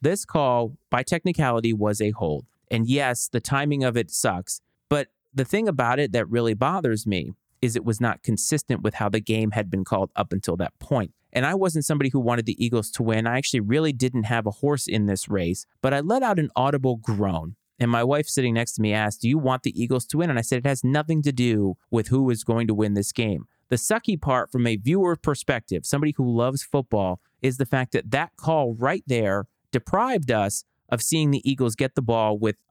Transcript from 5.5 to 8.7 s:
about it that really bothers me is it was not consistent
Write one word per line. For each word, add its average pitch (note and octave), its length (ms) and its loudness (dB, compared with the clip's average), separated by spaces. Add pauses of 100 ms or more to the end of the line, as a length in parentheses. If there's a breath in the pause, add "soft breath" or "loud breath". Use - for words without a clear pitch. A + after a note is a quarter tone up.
about B2+ 320 2
it C#3 140 0
that A2+ 160 0
really A2+ 260 0
bothers C3 520 -2
me F#2 260 -2 (300)
is A#2 120 0
it A#2+ 120 -4
was A2+ 160 0
not A2+ 200 -2
consistent B2 600 -2